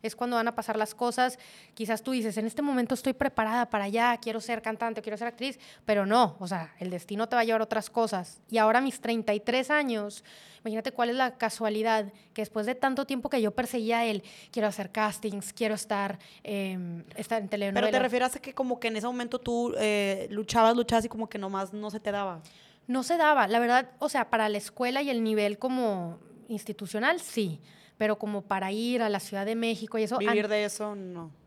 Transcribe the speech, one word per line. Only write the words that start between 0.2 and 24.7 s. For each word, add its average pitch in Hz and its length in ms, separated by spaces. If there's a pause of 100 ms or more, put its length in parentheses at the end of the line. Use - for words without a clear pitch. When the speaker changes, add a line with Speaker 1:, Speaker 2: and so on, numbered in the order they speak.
Speaker 1:
van 226 140
a 233 60
pasar 220 200
las 214 180
cosas. 254 460 (360)
Quizás 220 280
tú 262 80
dices, 220 240
"En 214 100
este 226 160
momento 262 320
estoy 254 200
preparada 240 560
para 202 160
allá, 233 360
quiero 226 200
ser 220 200
cantante, 226 400
quiero 214 160
ser 233 100
actriz", 240 300 (280)
pero 202 200
no, 214 360
o 180 60
sea, 170 320
el 180 100
destino 202 400
te 247 80
va 233 60
a - 20
llevar 226 160
a - 20
otras 220 260
cosas. 208 520 (100)
Y 226 60
ahora 220 220
a - 20
mis 269 180
treinta 226 340
y 208 60
tres 254 320
años, 226 540 (340)
imagínate 220 320
cuál 233 180
es 240 60
la 254 220
casualidad, 220 760 (220)
que 220 80
después 208 240
de 247 100
tanto 269 300
tiempo 269 240
que 254 120
yo 208 100
perseguía 233 520
el, 208 200 (280)
quiero 214 160
hacer 196 240
castings, 208 640
quiero 214 220
estar, 202 440 (240)
em, 185 640 (100)
estar 220 260
en 196 60
telenovelas. 208 420
Speaker 2:
¿Pero 254 80
te 254 60
refieres 247 320
a 277 60
que 269 120
como 247 280
que 233 80
en 220 80
ese 214 100
momento 247 320
tú, 240 400
eh, 202 520
luchabas, 220 440
luchabas 233 300
y - 20
como 220 220
que - 80
nomás 196 340
no 208 180
se 214 120
te 208 100
daba? 196 300 (460)
Speaker 1:
No 254 160
se 330 120
daba, 294 320
la 226 120
verdad, 247 400
o 294 100
sea, 247 200
para 220 200
la 208 80
escuela 247 440